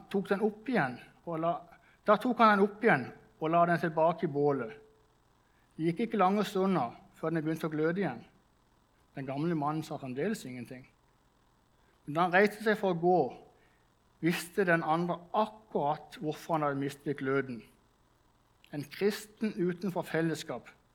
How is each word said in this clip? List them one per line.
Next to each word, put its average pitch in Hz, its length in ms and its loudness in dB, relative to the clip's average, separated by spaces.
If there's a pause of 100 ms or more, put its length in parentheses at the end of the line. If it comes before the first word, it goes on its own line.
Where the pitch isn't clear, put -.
(120)
tok 196 220 -2
den 196 100 0
opp 214 260 -4
igjen, 139 300 0 (260)
og 165 140 -6
la, 165 160 0 (520)
da 208 120 6
tok 240 240 2
han 208 140 8
den 202 100 6
opp - 160 -8
igjen 143 240 4 (320)
og 160 140 -2
la 170 180 6
den 165 80 2
tilbake 170 480 2
i 139 80 -6
bålet. 139 400 0 (1000)
Det 160 120 -2
gikk 170 180 0
ikke 220 140 -2
lange 196 240 4
stunder 190 480 0 (240)
før 160 160 -4
den 165 140 -2
begynte 160 260 -2
å - 20 -6
gløde 165 300 0
igjen. 123 200 -6 (920)
Den 135 120 -8
gamle 151 280 -2
mannen 151 320 -2
sa 151 120 -8
fremdeles 139 480 -4
ingenting. 127 360 -14 (1300)
Men 143 60 -8
da 170 100 2
han 175 80 0
reiste 202 320 4
seg 214 140 2
for 185 160 2
å - 20 -2
gå, 175 220 4 (1080)
visste 175 400 -2
den 165 160 4
andre 165 380 0 (180)
akkurat 160 800 -4
hvorfor 151 380 -4
han 156 100 0
hadde 139 160 -2
mistet 139 380 -6
gløden. 135 400 -2 (1120)
En 147 80 -6 (160)
kristen 208 560 -2
utenfor 175 560 -2
fellesskap 160 640 -4 (240)